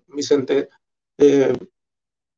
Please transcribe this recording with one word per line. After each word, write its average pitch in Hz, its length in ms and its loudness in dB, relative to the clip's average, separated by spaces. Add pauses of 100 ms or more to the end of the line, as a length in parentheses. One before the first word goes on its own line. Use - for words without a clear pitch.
Vicente. 139 640 -2 (480)
Eh, 139 360 4 (840)